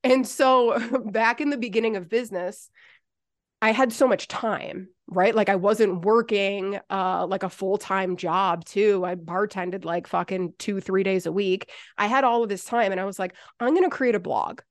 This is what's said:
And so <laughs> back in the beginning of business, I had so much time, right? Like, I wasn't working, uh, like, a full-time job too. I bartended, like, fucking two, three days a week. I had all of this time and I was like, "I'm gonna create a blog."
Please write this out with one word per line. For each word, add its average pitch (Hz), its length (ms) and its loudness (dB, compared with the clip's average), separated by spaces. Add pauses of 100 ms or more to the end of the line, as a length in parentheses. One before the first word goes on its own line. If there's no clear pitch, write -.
And 254 240 4
so 254 500 4
<laughs> 233 280 -4
back 226 340 0
in 294 120 -2
the 285 60 -4
beginning 226 380 -2
of 180 140 -8
business, 202 600 -6 (920)
I 220 100 4
had 233 220 2
so 262 140 4
much 208 200 0
time, 190 640 -6 (180)
right? 214 280 2
Like, 214 120 4
I 196 80 2
wasn't 196 480 2
working, 202 760 0 (100)
uh, 185 380 -2
like, 190 160 -4
a 185 60 -4
full-time 190 680 -2
job 175 480 0
too. 202 400 2
I 180 100 -4
bartended, 180 680 -4
like, 170 220 -4
fucking 180 500 -4
two, 196 240 -4
three 190 220 0
days 190 240 0
a 160 40 -2
week. 190 380 -2 (260)
I 208 120 0
had 262 160 2
all 240 200 4
of 220 60 -4
this 196 160 -8
time 233 260 0
and 185 80 -2
I 196 60 -4
was 196 140 -8
like, 185 140 -6 (280)
"I'm 247 120 2
gonna 370 160 4
create 247 260 0
a 202 40 0
blog." - 520 -4